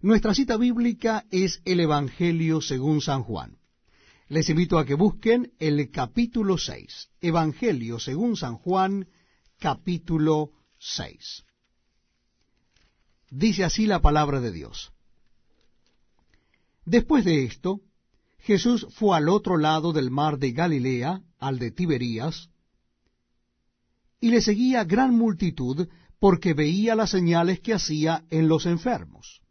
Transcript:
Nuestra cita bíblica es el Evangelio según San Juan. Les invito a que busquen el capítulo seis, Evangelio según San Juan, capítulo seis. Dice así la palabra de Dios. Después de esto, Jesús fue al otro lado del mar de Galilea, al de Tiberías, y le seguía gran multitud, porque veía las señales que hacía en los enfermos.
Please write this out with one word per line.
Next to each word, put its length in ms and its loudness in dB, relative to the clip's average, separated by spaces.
Nuestra 340 4
cita 220 0
bíblica 720 0
es 340 -2
el 160 0
Evangelio 800 0
según 400 -2
San 220 -4
Juan. 360 -10
Les 200 -2
invito 300 2
a 60 2
que 100 -2
busquen 640 0
el 320 -2
capítulo 680 -2
seis, 520 -12
Evangelio 800 -2
según 380 -4
San 200 -8
Juan, 520 -2
capítulo 920 -2
seis. 680 -14
Dice 340 0
así 220 0
la 140 2
palabra 400 4
de 120 -6
Dios. 400 -14
Después 400 4
de 200 2
esto, 360 -6
Jesús 520 0
fue 260 2
al 120 2
otro 280 2
lado 360 0
del 180 -2
mar 300 -2
de 100 -2
Galilea, 720 -2
al 220 -6
de 100 -4
Tiberías, 800 -4
y 120 2
le 100 6
seguía 420 0
gran 320 2
multitud, 720 0
porque 360 4
veía 420 0
las 140 0
señales 500 2
que 120 -4
hacía 580 -2
en 180 2
los 180 2
enfermos. 840 -4